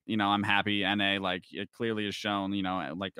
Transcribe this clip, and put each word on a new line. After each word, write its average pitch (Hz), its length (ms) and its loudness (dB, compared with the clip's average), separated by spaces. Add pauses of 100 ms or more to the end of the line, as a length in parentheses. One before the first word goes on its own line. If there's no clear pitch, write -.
You 110 120 -2
know, 104 100 2
I'm 101 160 4
happy. 101 400 2
N 101 180 2
A, 98 200 2
like, 92 320 -2
it 92 200 -10
clearly 110 340 -2
has 98 80 -4
shown, 101 380 -2
you 101 120 0
know, 92 320 -2
like, 95 240 -6